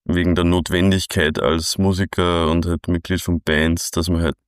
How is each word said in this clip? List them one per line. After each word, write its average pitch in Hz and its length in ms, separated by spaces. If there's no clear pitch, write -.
wegen 87 280
der 87 120
Notwendigkeit 90 920
als 82 380
Musiker 87 720
und 82 160
halt 85 220
Mitglied 87 340
von 87 200
Bands, 80 500
dass 85 180
man 85 120
halt 80 140